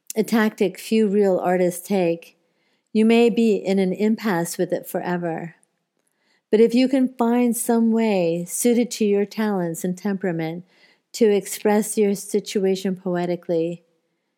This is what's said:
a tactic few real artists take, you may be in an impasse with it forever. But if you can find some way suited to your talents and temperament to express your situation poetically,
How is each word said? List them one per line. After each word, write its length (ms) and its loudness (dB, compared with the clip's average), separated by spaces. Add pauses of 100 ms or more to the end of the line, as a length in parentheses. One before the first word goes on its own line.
(140)
a 80 0
tactic 560 0
few 300 2
real 300 2
artists 500 0
take, 480 -2 (560)
you 120 4
may 240 6
be 280 2
in 240 0
an 120 0
impasse 640 -2
with 160 -2
it 140 -4
forever. 680 -6 (920)
But 120 4
if 140 6
you 120 4
can 220 2
find 480 0
some 340 0
way 540 0
suited 480 0
to 120 -2
your 200 2
talents 580 -4
and 160 -4
temperament 680 -6 (480)
to 160 2
express 680 0
your 160 2
situation 800 -2
poetically, 880 -4 (560)